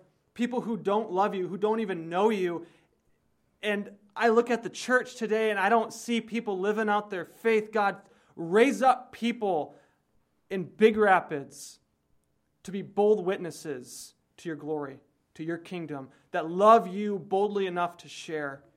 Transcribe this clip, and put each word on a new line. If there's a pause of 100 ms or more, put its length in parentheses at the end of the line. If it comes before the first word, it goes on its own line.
(320)
people
who
don't
love
you,
who
don't
even
know
you. (1000)
And (240)
I
look
at
the
church
today
and
I
don't
see
people
living
out
their
faith.
God, (400)
raise
up
people (760)
in
Big
Rapids (840)
to
be
bold
witnesses (220)
to
your
glory, (340)
to
your
kingdom, (200)
that
love
you
boldly
enough
to
share (140)